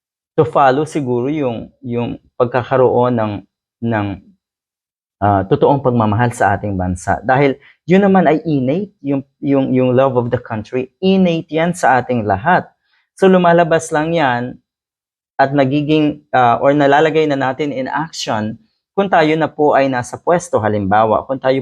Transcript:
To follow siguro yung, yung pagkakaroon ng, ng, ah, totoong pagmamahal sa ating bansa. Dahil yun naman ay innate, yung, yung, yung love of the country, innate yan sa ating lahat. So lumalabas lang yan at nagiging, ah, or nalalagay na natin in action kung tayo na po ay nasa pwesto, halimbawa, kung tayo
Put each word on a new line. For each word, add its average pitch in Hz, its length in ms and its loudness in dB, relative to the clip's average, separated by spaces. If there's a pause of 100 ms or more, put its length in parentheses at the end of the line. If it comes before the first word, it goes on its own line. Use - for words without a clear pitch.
(380)
To 151 80 2
follow 151 400 2
siguro 123 400 -4
yung, 135 560 -6
yung 117 400 -6 (160)
pagkakaroon 123 800 0
ng, 107 140 -2 (500)
ng, 110 240 -2 (1120)
ah, 101 300 2
totoong 139 340 2
pagmamahal 117 480 0
sa 101 240 0
ating 98 240 -6
bansa. 90 460 -4
Dahil 131 320 2 (320)
yun 190 160 4
naman 190 240 4
ay 156 160 0
innate, 151 560 -2
yung, 139 240 -4 (160)
yung, 135 320 0
yung 127 240 2
love 131 240 2
of 120 80 -4
the 120 100 -2
country, 120 640 -8
innate 185 480 0
yan 165 240 -2
sa 127 260 0
ating 120 300 -2
lahat. 131 400 0 (500)
So 190 80 2
lumalabas 170 640 4
lang 156 240 -2
yan 127 480 -2 (800)
at 139 80 2
nagiging, 147 800 0
ah, 123 320 2
or 139 80 4
nalalagay 147 560 2
na 143 80 -2
natin 135 400 -4
in 131 160 -6
action 113 720 -6 (320)
kung 196 160 -2
tayo 160 240 4
na 156 160 -2
po 147 240 0
ay 139 160 2
nasa 123 320 -6
pwesto, 135 400 0
halimbawa, 107 640 0
kung 135 160 -6
tayo 135 200 0